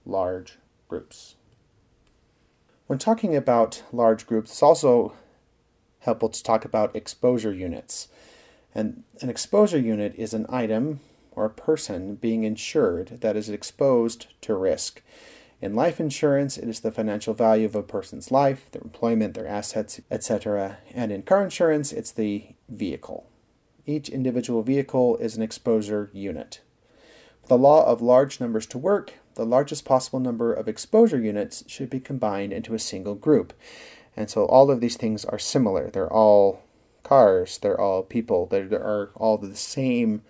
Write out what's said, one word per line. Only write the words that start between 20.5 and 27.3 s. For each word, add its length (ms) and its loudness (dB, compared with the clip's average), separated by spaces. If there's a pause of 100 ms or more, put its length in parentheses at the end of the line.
And 180 -6
in 120 -8
car 200 2
insurance, 480 0
it's 220 -10
the 360 -4 (200)
vehicle. 580 -10 (600)
Each 240 -6
individual 520 -2
vehicle 540 2
is 200 -6
an 60 -4
exposure 680 -2
unit. 480 -12 (800)